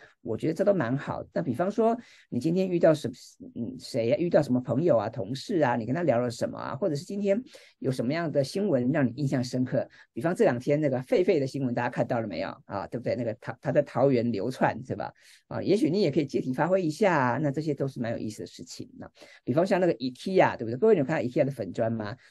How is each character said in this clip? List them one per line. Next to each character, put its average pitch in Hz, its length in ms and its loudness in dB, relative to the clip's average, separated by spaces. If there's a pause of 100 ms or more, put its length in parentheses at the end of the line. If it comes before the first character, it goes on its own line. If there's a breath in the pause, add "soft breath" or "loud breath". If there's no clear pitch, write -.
(220 loud breath)
我 110 160 -4
觉 131 100 -2
得 165 60 0
这 185 100 0
都 202 120 4
蛮 131 200 0
好。 139 380 -6
那 185 80 -2
比 139 140 -2
方 185 160 0
说， 233 260 2 (320 loud breath)
你 120 100 -4
今 165 140 0
天 190 160 2
遇 175 80 0
到 170 160 8
什-， 147 160 -2 (460)
嗯， 113 240 -8
谁 117 320 -2
啊？ 147 80 4
遇 170 100 0
到 165 140 6
什 123 100 0
么 123 80 2
朋 123 220 0
友 156 120 6
啊、 110 140 2
同 104 240 -8
事 160 300 -4
啊， 120 120 2
你 113 120 -4
跟 131 80 0
他 175 80 -2
聊 123 160 2
了 123 100 0
什 120 180 -4
么 110 80 -10
啊？ 110 200 -8
或 190 120 -2
者 151 60 0
是 143 100 -6
今 202 160 -8
天 196 220 0 (380 loud breath)
有 131 120 -2
什 123 140 -4
么 135 80 0
样 165 180 -2
的 139 120 2
新 196 260 -2
闻 127 220 2
让 151 120 2
你 117 120 2
印 139 120 -2
象 131 160 0
深 127 220 -2
刻？ - 240 -2 (240 loud breath)
比 113 80 -6
方 170 140 0
这 - 80 4
两 127 160 4
天 147 200 0
那 151 80 2
个 131 120 0
狒 185 240 0
狒 180 160 4
的 131 80 0
新 135 180 -4
闻， 123 80 -2
大 123 80 -2
家 127 80 -2
看 127 160 -2
到 120 160 -2
了 110 60 -6
没 87 140 -6
有 87 80 -4 (160)
啊？ 95 200 -6
对 117 140 -8
不 - 40 -10
对？ 120 120 -2
那 123 80 -4
个 110 180 -4
桃-， - 180 -10
他 139 120 -4
在 143 100 4
桃 139 300 2
园 120 200 2
流 101 200 -2
窜 127 340 0
是 101 100 -4
吧？ - 160 -8 (360 soft breath)
啊， 120 160 -6
也 147 120 2
许 226 140 2
你 196 120 2
也 156 100 2
可 170 80 0
以 139 80 0
借 190 120 -4
题 127 140 -4
发 156 140 0
挥 190 120 2
一 156 120 -2
下 180 260 2
啊， 123 220 2
那 151 100 0
这 139 100 -2
些 151 140 -2
都 139 140 -2
是 131 120 -8
蛮 113 120 -4
有 - 80 -6
意 107 100 -6
思 107 120 -12
的 87 40 -8
事 - 180 -16
情 - 240 -14 (120)
呢。 - 80 -14 (360 loud breath)
比 127 80 -4
方 170 140 4
像 185 160 2
那 180 60 4
个 170 80 2
ikea， 131 640 2
对 120 60 -6
不 110 60 -4
对？ 120 80 -4
各 214 120 0
位 214 60 8
有 147 80 2
看 160 160 0
到 113 80 -2
ikea 143 160 0
的 135 80 0
粉 120 220 -8
专 113 180 0
吗？ 107 240 -4 (160 soft breath)